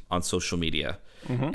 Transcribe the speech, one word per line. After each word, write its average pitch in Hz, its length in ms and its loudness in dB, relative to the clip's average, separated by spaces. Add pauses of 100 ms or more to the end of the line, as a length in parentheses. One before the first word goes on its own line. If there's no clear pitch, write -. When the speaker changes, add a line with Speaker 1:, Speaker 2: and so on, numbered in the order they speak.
Speaker 1:
on 90 120 4
social 90 360 0
media 80 420 0 (260)
Speaker 2:
Mm-hmm. 127 300 0